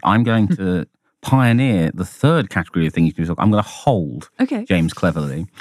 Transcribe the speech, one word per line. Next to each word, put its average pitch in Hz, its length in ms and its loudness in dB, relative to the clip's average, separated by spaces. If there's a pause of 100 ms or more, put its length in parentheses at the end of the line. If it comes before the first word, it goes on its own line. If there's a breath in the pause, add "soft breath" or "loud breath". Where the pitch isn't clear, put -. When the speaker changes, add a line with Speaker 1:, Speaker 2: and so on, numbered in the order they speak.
Speaker 1:
I'm 107 180 4
going 113 240 2 (100)
to 92 360 -2
<laughs> - 40 -20 (260)
pioneer 120 720 2
the 92 100 -6
third 139 460 0
category 85 360 -2
of 78 60 -2
things 82 140 2
you 78 80 -2
can 82 120 -4
talk. 85 140 -4
I'm 107 100 2
gonna 104 120 2
hold - 640 -2 (100)
Speaker 2:
Okay. 254 280 -2
Speaker 1:
James 85 260 0
Cleverly, 76 540 -4 (140 loud breath)